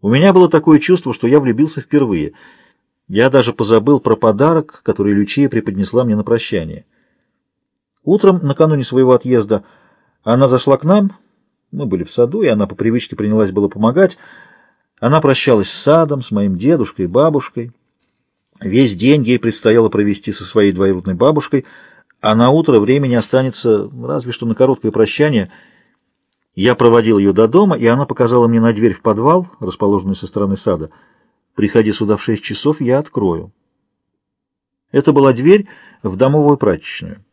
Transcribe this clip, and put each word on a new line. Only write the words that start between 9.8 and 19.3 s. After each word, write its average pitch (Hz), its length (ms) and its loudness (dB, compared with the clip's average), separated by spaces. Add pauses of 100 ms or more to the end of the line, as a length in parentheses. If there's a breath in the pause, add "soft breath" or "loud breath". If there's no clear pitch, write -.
она 123 240 2
зашла 131 300 2
к - 80 -8
нам, 196 320 0 (560)
мы 143 140 -8
были 90 180 -4
в - 60 -18
саду, 139 320 -2
и 170 60 0
она 104 180 0
по 98 80 -12
привычке 113 420 -4
принялась 104 340 -2
было 101 180 -2
помогать. 135 500 0 (800 soft breath)
Она 143 220 2
прощалась 127 480 0
с - 140 -8
садом, 147 400 0
с - 80 -12
моим 101 260 -2
дедушкой 113 480 -2
и 87 40 -6
бабушкой. 127 640 -2 (880)
Весь 104 340 0
день 131 280 2
ей 120 140 0